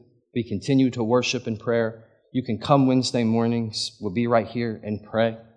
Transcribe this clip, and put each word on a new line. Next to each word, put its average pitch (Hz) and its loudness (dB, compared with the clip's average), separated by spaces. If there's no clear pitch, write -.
we 120 -2
continue 131 2
to 120 -4
worship 120 0
in 113 -4
prayer. 113 -2
You 127 0
can 110 -4
come 139 4
Wednesday 127 2
mornings, 117 -2
we'll 101 -4
be 117 0
right 117 2
here 117 -6
and 104 -6
pray. 113 -2